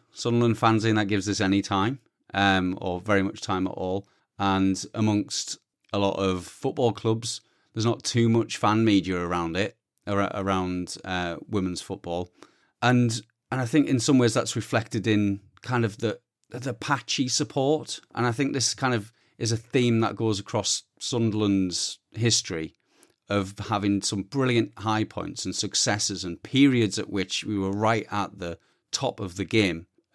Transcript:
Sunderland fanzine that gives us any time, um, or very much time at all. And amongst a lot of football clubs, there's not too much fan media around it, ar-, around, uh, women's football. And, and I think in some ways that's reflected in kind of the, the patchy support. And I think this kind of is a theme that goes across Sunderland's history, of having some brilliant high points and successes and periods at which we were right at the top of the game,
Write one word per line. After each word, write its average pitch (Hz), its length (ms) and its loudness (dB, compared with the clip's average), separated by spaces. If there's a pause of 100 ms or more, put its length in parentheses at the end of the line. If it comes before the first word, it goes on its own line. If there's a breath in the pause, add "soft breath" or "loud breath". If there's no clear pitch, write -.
(120)
Sunderland 120 460 0
fanzine 113 380 2
that 107 120 0
gives 98 220 0
us 98 120 -2
any 98 200 2
time, 104 380 0 (340)
um, 95 480 2
or 90 180 -4
very 98 240 2
much 98 180 -4
time 92 260 -2
at 90 60 -6
all. 92 320 -4 (320)
And 95 460 2 (100)
amongst 107 640 -2 (340)
a 104 60 -2
lot 98 200 0
of 92 260 0
football 127 460 -2
clubs, 113 500 -4 (320)
there's 110 120 -2
not 117 180 -2
too 117 260 4
much 113 280 2
fan 110 280 4
media 92 340 4
around 87 380 -2
it, 101 180 -2 (300)
ar-, 101 300 -2
around, 92 680 -2
uh, 87 340 -6 (120)
women's 92 320 -2
football. 87 500 -8 (520 soft breath)
And, 120 360 4 (320)
and 131 80 -4
I 127 60 -2
think 139 220 2
in 165 120 2
some 131 200 4
ways 120 160 4
that's - 200 -2
reflected 110 520 -2
in 104 320 2 (240)
kind 123 200 0
of 110 140 -2
the, 107 220 -4 (300)
the 123 260 -8
patchy 131 520 -2
support. 139 720 -2 (140)
And 123 140 0
I 120 40 0
think 135 220 -2
this 123 220 -2
kind 127 180 0
of 110 180 -4 (280)
is 113 120 -2
a 117 60 0
theme 120 440 2
that 101 140 0
goes 110 240 0
across - 440 -4 (160)
Sunderland's 101 1000 0 (140)
history, 98 640 -2 (640 soft breath)
of 98 200 -4 (120)
having 101 320 2
some 98 220 -2
brilliant 127 540 2
high 107 260 0
points - 420 -8
and 95 100 -4
successes 104 680 -2
and 87 200 -8
periods 123 560 4
at - 100 -6
which 95 340 -4
we 107 140 -4
were 95 140 0
right 107 400 0
at 101 280 -4
the 85 180 -8 (340)
top - 280 -4
of 90 180 -8
the 98 80 -2
game, 87 420 0 (280)